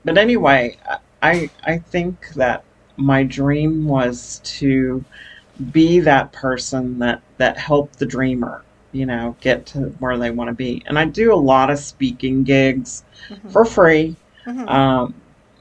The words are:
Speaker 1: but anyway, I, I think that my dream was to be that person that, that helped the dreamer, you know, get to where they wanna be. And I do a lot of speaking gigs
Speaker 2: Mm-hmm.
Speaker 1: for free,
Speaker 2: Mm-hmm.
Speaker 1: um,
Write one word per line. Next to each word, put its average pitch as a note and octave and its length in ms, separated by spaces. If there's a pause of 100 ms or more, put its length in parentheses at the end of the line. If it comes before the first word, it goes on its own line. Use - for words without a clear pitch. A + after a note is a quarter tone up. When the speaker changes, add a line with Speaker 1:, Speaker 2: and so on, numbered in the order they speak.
Speaker 1:
but E3 140
anyway, D#3 580 (460)
I, E3 280 (140)
I E3 140
think F3 560
that B2 300 (320)
my C3+ 280
dream D3+ 600
was B2+ 580
to C3 600 (680)
be E3 280
that C#3+ 320
person B2+ 680
that, A#2+ 220 (160)
that B2+ 200
helped C#3+ 400
the - 80
dreamer, C3 580 (280)
you C3+ 140
know, A#2+ 340
get B2+ 260
to C#3+ 140 (200)
where B2+ 180
they A#2+ 120
wanna A#2+ 240
be. B2 320
And D3 120
I D#3+ 80
do G#3+ 260
a G3+ 40
lot C3+ 340
of C#3+ 80
speaking C3 680
gigs C3+ 600 (240)
Speaker 2:
Mm-hmm. G3+ 220
Speaker 1:
for G#3 140
free, E3 520 (300)
Speaker 2:
Mm-hmm. B3 220
Speaker 1:
um, C3 460 (460)